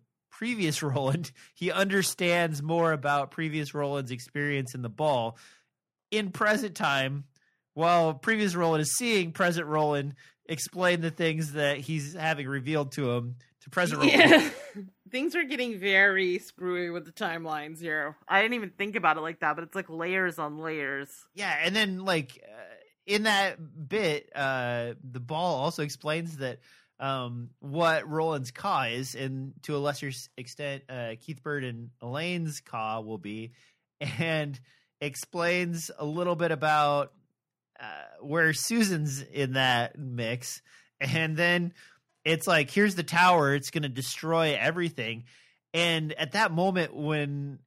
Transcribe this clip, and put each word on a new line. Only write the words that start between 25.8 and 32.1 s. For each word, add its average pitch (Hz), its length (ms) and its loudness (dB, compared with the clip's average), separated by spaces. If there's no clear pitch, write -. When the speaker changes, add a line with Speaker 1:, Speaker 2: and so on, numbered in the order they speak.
Speaker 1:
explains 151 540 -6
that, 127 220 -6
um, 123 500 -4
what 156 500 2
Roland's 151 420 -2
Ka 175 340 0
is, 123 280 -4
and 135 400 -8
to 147 120 -4
a 143 40 0
lesser 143 280 -2
s-, 131 300 -10
extent, 139 520 -10
uh, 123 300 -8
Keith 143 240 -14
Bird 147 200 -4
and 120 280 -10
Elaine's 156 600 -4